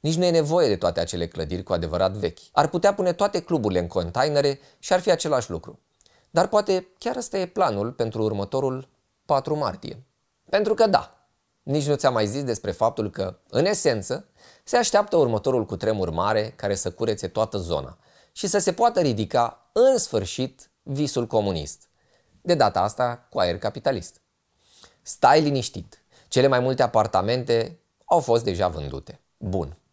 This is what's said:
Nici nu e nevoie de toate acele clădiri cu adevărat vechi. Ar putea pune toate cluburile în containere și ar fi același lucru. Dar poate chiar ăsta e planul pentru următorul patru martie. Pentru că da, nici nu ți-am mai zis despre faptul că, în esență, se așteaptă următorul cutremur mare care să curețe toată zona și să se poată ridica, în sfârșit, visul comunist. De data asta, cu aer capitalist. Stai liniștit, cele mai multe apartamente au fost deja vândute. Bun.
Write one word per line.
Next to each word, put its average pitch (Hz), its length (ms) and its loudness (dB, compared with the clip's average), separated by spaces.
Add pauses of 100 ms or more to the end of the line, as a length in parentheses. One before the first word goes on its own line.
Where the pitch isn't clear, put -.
Nici 156 140 0
nu 180 100 2
e 180 60 4
nevoie 160 380 4
de 98 80 2
toate 85 240 0
acele 85 280 -4
clădiri 82 340 -6
cu 98 100 -4
adevărat 87 400 0
vechi. 90 260 -6 (140)
Ar 151 160 2
putea 196 260 2
pune 180 180 -2
toate 202 280 -2
cluburile 104 400 0
în 87 60 -2
containere 135 760 0 (180)
și - 140 -2
ar 180 80 4
fi 196 100 -2
același 151 400 0
lucru. - 300 -12 (500)
Dar 165 160 2
poate 202 400 0 (120)
chiar 247 180 -6
ăsta 226 220 -6
e 185 80 -2
planul 123 460 -2
pentru 113 300 -4
următorul 131 680 -4 (360)
patru 147 320 0
martie. - 500 -8 (440)
Pentru 208 240 2
că 226 120 4
da, - 420 -2 (340)
nici 139 240 -2
nu 147 80 2
ți-am 131 180 2
mai 107 140 2
zis 127 160 -4
despre 113 280 -4
faptul 107 400 -2
că, 95 280 -8 (100)
în 143 160 0
esență, 151 640 -2 (360)
se - 120 -2
așteaptă 208 400 2
următorul 120 500 2
cutremur 101 440 -2
mare 107 460 0
care 101 180 -2
să 95 160 -4
curețe 107 380 -4
toată 107 300 -2
zona 78 400 -6 (340)
și - 140 -8
să 202 120 0
se 190 140 0
poată 233 280 2
ridica, 117 720 0
în 254 260 4
sfârșit, - 720 -4 (120)
visul 135 440 -2
comunist. 98 640 -4 (520)
De 175 140 0
data 107 260 2
asta, 120 500 -2
cu 139 80 -6
aer 90 200 0
capitalist. 113 640 -4 (840)
Stai 143 380 4
liniștit, 139 640 -4 (260)
cele 127 180 4
mai 131 140 4
multe 127 220 0
apartamente 117 960 0 (240)
au 170 160 4
fost 120 240 2
deja 92 240 0
vândute. 71 520 -8 (180)
Bun. 90 380 -6 (160)